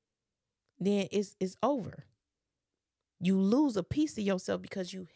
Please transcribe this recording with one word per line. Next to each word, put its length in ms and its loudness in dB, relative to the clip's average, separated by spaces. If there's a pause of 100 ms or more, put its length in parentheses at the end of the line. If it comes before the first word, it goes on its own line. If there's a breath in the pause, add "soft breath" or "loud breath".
(880)
then 240 2
it's, 300 -2
it's 220 -2
over. 420 -2 (1160)
You 180 4
lose 380 4
a 60 0
piece 360 -2
of 60 -4
yourself 360 -2
because 320 -8
you 240 -12